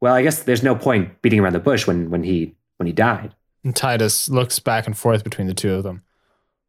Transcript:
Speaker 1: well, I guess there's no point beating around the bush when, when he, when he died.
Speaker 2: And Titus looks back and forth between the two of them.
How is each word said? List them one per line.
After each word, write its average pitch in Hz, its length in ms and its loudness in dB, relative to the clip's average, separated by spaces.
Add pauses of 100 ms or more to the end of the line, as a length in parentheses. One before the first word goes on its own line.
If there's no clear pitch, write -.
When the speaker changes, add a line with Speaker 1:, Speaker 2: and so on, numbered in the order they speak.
Speaker 1:
well, 123 140 4
I 127 80 4
guess 156 200 0
there's 120 200 0
no 131 120 4
point 110 460 0
beating 110 180 4
around 92 140 4
the 85 60 -2
bush 120 260 0
when, 87 240 0
when 85 140 -2
he, 85 320 -2 (220)
when 87 100 -4
he 85 60 -4
died. 104 420 -2 (280)
Speaker 2:
And 127 120 -4
Titus 117 540 0
looks 123 300 0
back 113 280 -2
and 107 100 -6
forth 110 260 0
between 101 240 -6
the 92 60 -4
two 95 200 -2
of 95 100 -2
them. 90 180 -10 (680)